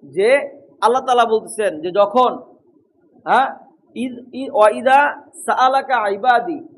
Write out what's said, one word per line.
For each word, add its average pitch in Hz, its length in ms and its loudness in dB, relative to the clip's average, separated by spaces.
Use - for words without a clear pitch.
যে 202 560 -2
আল্লাহ 240 240 0
তাআলা 247 200 2
বলতেছেন 214 560 -4
যে 175 100 -8
যখন, 202 480 0
হ্যাঁ, 226 300 2
ইদ-, 240 280 -10
ই-, 262 200 -10
"ওয়া 214 180 6
ইযা 262 520 2
সাআলাকা 254 640 0
ইবাদি" 208 560 -2